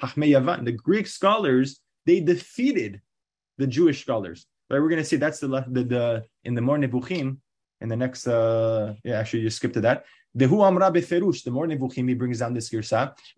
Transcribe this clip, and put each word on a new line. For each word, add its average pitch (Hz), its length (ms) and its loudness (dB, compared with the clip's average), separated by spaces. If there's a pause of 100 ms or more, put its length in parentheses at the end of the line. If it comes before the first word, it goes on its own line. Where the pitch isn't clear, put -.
Chachmei 147 280 -2
Yavan. 139 360 4
The 120 60 -2
Greek 180 380 0
scholars, 147 720 2 (260)
they 175 140 6
defeated 170 800 -2 (560)
the 135 120 0
Jewish 143 340 2
scholars, 92 460 -6 (200)
right? 139 120 0
We're 156 80 2
gonna 160 160 0
see 156 100 -2
that's 151 240 0
the, 143 80 -6
the, 127 380 -2
the, 117 400 -2 (180)
in 120 140 -4
the 120 40 -2
Moreh 143 200 0
Nevuchim, 135 560 -4 (440)
in 110 80 -8
the 113 60 -4
next, 127 320 -4
uh, 113 680 0 (100)
yeah, 110 160 -4
actually, 113 220 -4
you 110 80 0
skipped 127 240 -6
to 117 80 -2
that. 120 240 0 (280)
The 127 140 4
Hu 202 120 4
Amra 190 300 6
Beferush, 175 540 0
the 123 80 -6
Moreh 156 160 -2
Nevuchim, 131 400 -4
he 123 60 2
brings 120 260 -4
down 120 120 -4
this 117 160 -6
Girsa. 110 460 -2 (240)